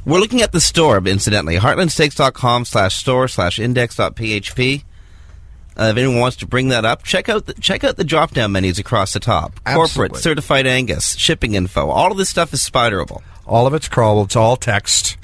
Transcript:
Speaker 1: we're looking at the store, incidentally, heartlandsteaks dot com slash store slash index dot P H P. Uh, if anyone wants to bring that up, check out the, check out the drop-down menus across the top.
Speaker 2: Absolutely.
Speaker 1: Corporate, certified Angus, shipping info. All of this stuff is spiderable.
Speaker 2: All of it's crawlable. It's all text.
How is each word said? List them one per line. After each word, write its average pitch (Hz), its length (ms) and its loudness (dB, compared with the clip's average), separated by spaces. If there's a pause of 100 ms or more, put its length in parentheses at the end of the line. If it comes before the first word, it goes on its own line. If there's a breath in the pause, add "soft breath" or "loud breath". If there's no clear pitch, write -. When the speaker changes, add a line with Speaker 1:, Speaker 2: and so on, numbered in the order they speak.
Speaker 1:
we're 156 140 2
looking 240 220 0
at 208 100 0
the 175 80 0
store, 151 380 4
incidentally, 95 600 0
heartlandsteaks 147 580 2
dot 135 180 2
com 120 320 0
slash 98 300 0
store 127 320 0
slash 90 320 -2
index 120 360 -2
dot 98 200 -2
P 113 180 -4
H 101 220 -6
P. 131 280 0 (920 soft breath)
Uh, 110 140 2
if 107 60 0
anyone 127 220 0
wants 123 180 0
to 98 100 -12
bring 131 220 0
that 120 140 0
up, 113 200 -2
check - 260 -4
out 214 160 -2
the, - 80 -12
check - 300 -2
out - 140 0
the 196 60 -2
drop-down 147 480 0
menus 95 280 0
across 101 340 -2
the - 60 -4
top. 90 480 -2
Speaker 2:
Absolutely. 160 260 2
Speaker 1:
Corporate, - 300 -4
certified 143 420 0
Angus, 127 500 0
shipping 135 380 0
info. 90 360 0
All 120 220 2
of 196 60 -4
this 190 120 -2
stuff 170 240 -2
is - 140 -2
spiderable. 101 540 -2 (240 soft breath)
Speaker 2:
All 113 220 4
of 139 80 0
it's 156 120 -6
crawlable. 107 380 2
It's 98 100 -6
all 117 220 4
text. - 680 -2